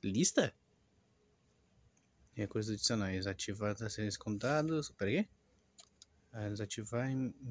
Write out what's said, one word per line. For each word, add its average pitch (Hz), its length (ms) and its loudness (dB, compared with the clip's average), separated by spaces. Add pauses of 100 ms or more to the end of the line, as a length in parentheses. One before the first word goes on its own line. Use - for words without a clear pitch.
(120)
Lista? 156 420 4 (1800)
Recursos 110 380 -2
adicionais. 101 560 0
Ativar 104 440 -2
as 101 100 -4
ações 107 360 -2
contadas. 147 760 0
Pera 101 200 0
aí. 190 180 2 (1000)
Ah, 107 180 -4
desativar 107 600 -2
em-, 131 240 0 (180)